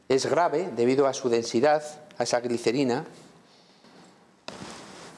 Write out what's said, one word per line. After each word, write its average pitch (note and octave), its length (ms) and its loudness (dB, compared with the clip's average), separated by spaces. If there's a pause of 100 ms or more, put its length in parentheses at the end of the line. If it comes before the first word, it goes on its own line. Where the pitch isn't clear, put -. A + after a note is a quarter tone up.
es C3 160 2
grave D#3 500 0
debido C3 300 4
a C3 80 2
su C3 160 -4
densidad, A#2+ 540 2 (360)
a B2 40 -2
esa A#2+ 180 0
glicerina. A#2+ 640 0 (2000)